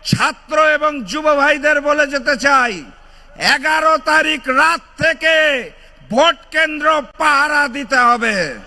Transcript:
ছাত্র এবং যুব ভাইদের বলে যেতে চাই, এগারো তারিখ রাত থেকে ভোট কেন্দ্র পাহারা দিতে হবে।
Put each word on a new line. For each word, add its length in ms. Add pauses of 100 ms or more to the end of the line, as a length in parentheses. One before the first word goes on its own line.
ছাত্র 640
এবং 340
যুব 320
ভাইদের 460
বলে 260
যেতে 300
চাই, 460 (520)
এগারো 600
তারিখ 500
রাত 340 (220)
থেকে 600 (460)
ভোট 260 (160)
কেন্দ্র 500 (160)
পাহারা 500
দিতে 300
হবে। 580 (120)